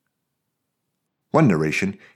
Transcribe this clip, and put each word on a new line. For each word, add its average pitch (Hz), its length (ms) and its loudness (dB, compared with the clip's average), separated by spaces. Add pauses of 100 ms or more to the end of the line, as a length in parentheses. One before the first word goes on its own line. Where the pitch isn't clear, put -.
(1300)
One 151 180 2
narration 80 520 -2 (160)